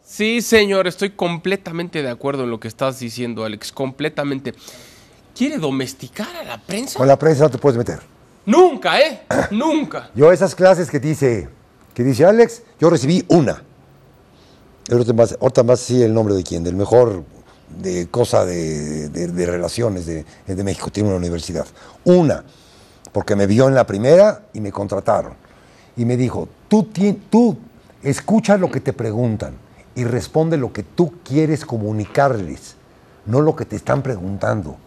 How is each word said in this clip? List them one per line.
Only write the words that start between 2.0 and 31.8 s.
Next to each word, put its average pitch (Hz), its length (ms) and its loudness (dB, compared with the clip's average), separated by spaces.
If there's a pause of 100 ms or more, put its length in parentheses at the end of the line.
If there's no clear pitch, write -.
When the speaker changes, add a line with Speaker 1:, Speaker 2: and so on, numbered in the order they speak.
Speaker 1:
de 131 60 -6
acuerdo 135 360 -6
en 120 60 -4
lo 113 80 -6
que 113 100 -12
estás 127 300 -6
diciendo, 117 460 -8
Alex, 104 280 -10
completamente. 139 800 -6 (840)
¿Quiere 285 220 -4
domesticar 135 720 -8 (120)
a 294 40 -14
la 117 140 -14
prensa? 220 400 -10
Speaker 2:
Con 135 100 2
la 139 100 6
prensa 147 260 4
no 156 60 4
te - 80 -8
puedes 131 200 2
meter. 95 200 -6 (480)
Speaker 1:
Nunca, 233 540 4
¿eh? 285 220 0 (140)
Speaker 2:
<clears throat> - 140 -2
Speaker 1:
Nunca. 247 640 -2
Speaker 2:
Yo 151 180 8
esas 180 220 0
clases 180 360 4
que 147 80 -2
dice, 120 500 0 (460)
que 120 80 -4
dice 131 220 2
Alex, 226 380 4 (180)
yo 160 100 6
recibí 170 380 2
una. 135 340 4 (1300)
El 120 100 2
otro 120 160 0
más, 113 260 4
ahorita 123 220 2
más 120 180 4
sí 123 220 2
el 110 100 4
nombre 110 220 2
de 92 80 0
quién, 85 220 -6
del 87 100 -4
mejor 101 480 2 (460)
de 90 420 -8
cosa 113 340 0
de, 78 640 -6
de, 85 200 -6
de 87 180 -4
relaciones 87 580 -4
de, 80 200 -8 (220)
de 98 180 -6
México, 95 260 -6
tiene 104 200 -2
una 92 80 -2
universidad. 85 480 -6 (380)
Una, 175 400 4 (680)
porque 101 240 -2
me 101 100 2
vio 117 220 4
en 135 60 2
la 120 120 4
primera 156 560 4 (100)
y 110 80 -12
me 101 120 -8
contrataron. 98 600 -2 (640)
Y 120 80 -2
me 123 120 0
dijo, 101 320 -4 (200)
"Tú 208 160 4
ti-, 202 340 -2 (120)
tú 226 260 4 (460)
escucha 196 540 2
lo 185 140 0
que 135 100 -6
te 127 120 -6
preguntan 110 640 -4 (400)
y 123 100 -4
responde 156 520 -2
lo 123 160 -4
que 101 100 -10
tú - 400 -2
quieres 151 420 -2
comunicarles, 107 1120 -4 (500)